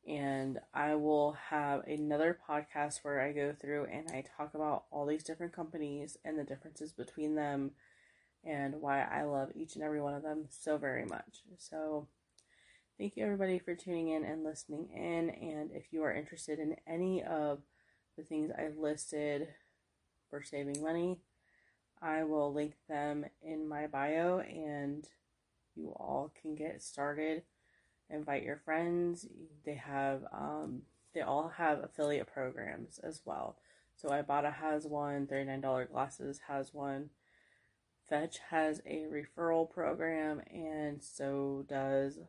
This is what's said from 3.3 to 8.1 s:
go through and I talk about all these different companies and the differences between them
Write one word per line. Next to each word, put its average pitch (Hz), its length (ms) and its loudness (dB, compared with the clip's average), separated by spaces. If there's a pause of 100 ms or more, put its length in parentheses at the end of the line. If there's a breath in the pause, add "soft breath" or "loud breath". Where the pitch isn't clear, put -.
go 143 180 2
through 143 400 -2
and 156 180 -6
I 131 140 -4 (140)
talk 147 180 -6
about 151 340 0
all 147 160 -2
these 151 200 0
different 170 280 -6
companies 156 720 -6
and 156 160 -2
the 143 60 -2
differences 151 480 -10
between 151 420 -2
them 139 360 2 (720 soft breath)